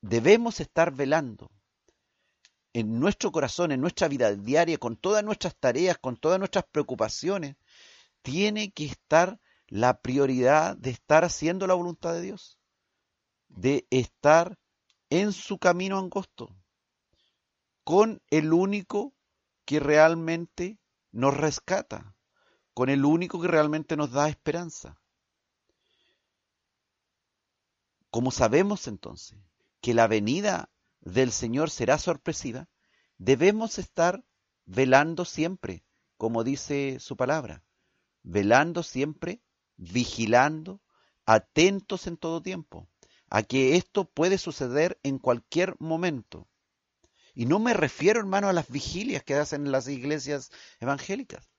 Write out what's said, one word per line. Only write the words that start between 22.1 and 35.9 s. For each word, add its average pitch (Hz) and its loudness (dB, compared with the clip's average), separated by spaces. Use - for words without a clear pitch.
con 127 -2
el 139 2
único 165 2
que 170 -4
realmente 151 0
nos 143 -4
da 147 0
esperanza. 151 -8
Como 127 -2
sabemos 151 0
entonces - -16
que 120 0
la 113 6
venida 123 0
del 120 0
Señor 131 -4
será 131 0
sorpresiva, 151 -6
debemos 196 2
estar 180 -2
velando 135 2
siempre, 156 -8